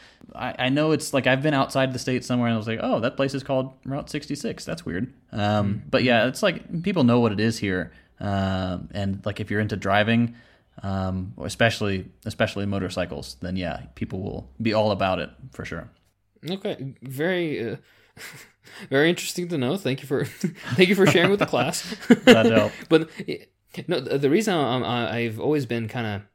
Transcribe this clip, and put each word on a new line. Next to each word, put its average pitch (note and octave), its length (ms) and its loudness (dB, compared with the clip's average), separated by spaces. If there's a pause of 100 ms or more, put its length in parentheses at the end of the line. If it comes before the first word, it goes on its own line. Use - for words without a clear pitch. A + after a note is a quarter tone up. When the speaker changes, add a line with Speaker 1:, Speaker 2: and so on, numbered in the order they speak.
(340)
Speaker 1:
I, - 240 -8
I B2+ 120 0
know D3+ 220 2
it's, - 220 0
like, C3 140 2
I've C3+ 160 4
been D3+ 100 2
outside C3+ 400 2
the B2 60 -4
state B2 260 -2
somewhere B2 220 0
and A#2 80 2
I - 20 2
was A2 100 -4
like, A2+ 140 -2
"Oh, B3 200 0
that A#2+ 140 0
place C3+ 180 0
is C#3 100 -4
called C3 300 -2 (120)
Route C#3 240 -8
sixty-six. D3+ 560 -6
That's - 200 -8
weird." F#2 280 -4 (180)
Um, G#2+ 100 -4 (340)
Speaker 2:
Mm-hmm. - 140 -10
Speaker 1:
but C3+ 140 4
yeah, A#2+ 240 6
it's, C3 140 -4
like, E3+ 420 -2
people F#3 200 2
know A#2+ 160 6
what A#2 120 4
it G2 80 -2
is A2+ 200 2
here. F#2 320 -2 (280)
Um, F#2+ 720 -2
and, G2 340 -4
like, G2+ 140 -6
if G2+ 120 -6
you're G#2 80 0
into G#2+ 160 -2
driving, G#2+ 600 2 (480)
um, F#2+ 500 -4 (100)
especially, G2+ 640 0 (160)
especially G2+ 400 -2
motorcycles, F#2+ 760 -4
then F#2 140 -6
yeah, F2 280 -6 (120)
people G2 260 -8
will - 280 -10 (120)
be A2 120 0
all G#2+ 180 4
about F#2+ 280 0
it D#2+ 100 -6 (220)
for - 140 -14
sure. - 240 -12 (600)
Speaker 2:
Okay, F#3 520 -6
very, C#3 720 -2
uh, G#2+ 40 -6 (400)
<laughs> - 760 -20
very D3 200 4
interesting F3 400 -2
to F3 80 -4
know. C3 200 0
Thank C3+ 240 -2
you C3+ 60 -14
for, C3+ 180 0
<laughs> - 500 -6
thank F#3 140 6
you G3 60 4
for F#3+ 120 6
sharing F#3 240 6
with G3+ 80 4
the - 60 2
class. C3+ 380 0 (120)
<laughs> - 120 -14 (160)
Speaker 1:
Glad A#2 200 6
to A3+ 120 4
help. G#2+ 160 4 (160)
Speaker 2:
But, D#3+ 220 4 (180)
eh, - 100 -6 (500)
no, D#3+ 120 0
the, C3 180 -4
the C#3+ 120 2
reason G3+ 260 2
I'm, B2+ 280 0
I, A#2 340 -2
I've A#2 220 -4
always C#3+ 260 0
been A#2 220 -4
kinda G#2+ 360 -6 (120)